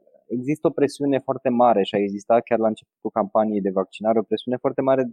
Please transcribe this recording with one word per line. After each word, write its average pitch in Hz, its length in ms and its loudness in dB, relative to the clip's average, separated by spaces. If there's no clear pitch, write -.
există 127 400 -4
o 160 40 2
presiune 139 480 0
foarte 131 300 -4
mare 120 340 4
și 98 120 -4
a 104 40 2
existat 101 440 0
chiar 117 160 -2
la 110 80 0
începutul - 440 -6
campaniei 107 500 0
de 95 100 -2
vaccinare 101 480 -2
o 110 40 0
presiune 110 340 -6
foarte 131 240 -4
mare 135 220 2